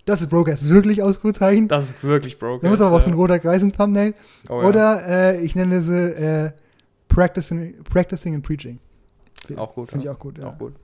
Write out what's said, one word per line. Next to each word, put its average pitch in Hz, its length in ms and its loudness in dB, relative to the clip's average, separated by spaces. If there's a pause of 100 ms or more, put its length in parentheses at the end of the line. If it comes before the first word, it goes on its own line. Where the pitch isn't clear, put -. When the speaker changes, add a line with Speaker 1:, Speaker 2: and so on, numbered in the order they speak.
Speaker 1:
das 196 160 0
ist 160 100 -6
Brocast, 160 380 0
wirklich 202 340 6
Ausrufezeichen. 202 640 2
Speaker 2:
Das 147 220 0
ist - 140 -16
wirklich 143 360 -2
Brocast, 123 240 -8
Speaker 1:
Da 170 60 2
muss 208 120 4
aber 185 140 4
auch 170 40 6
Speaker 2:
ja. - 60 0
Speaker 1:
so 185 60 0
ein - 40 0
roter 180 220 2
Kreis 175 240 0
in 196 100 2
Thumbnail. 208 440 0 (340)
Speaker 2:
Oh 123 120 -6
ja. 180 60 4
Speaker 1:
Oder, 214 400 2
äh, 185 340 0
ich 165 140 -4
nenne 180 260 0
sie, 165 120 -2 (220)
äh, 156 360 -4 (560)
Practicing, 170 760 -2
Practicing 175 520 -4
and 143 100 -6
Preaching. 127 340 -10 (720)
F-, - 80 -14
Speaker 2:
Auch 110 180 -12
gut, 120 140 -14
Speaker 1:
find 143 140 -8
Speaker 2:
ja. 143 80 -10
Speaker 1:
ich 131 40 -12
auch - 40 -20
gut, - 180 -16
ja. 143 100 -14
Speaker 2:
Auch - 100 -16
gut. 120 160 -14 (100)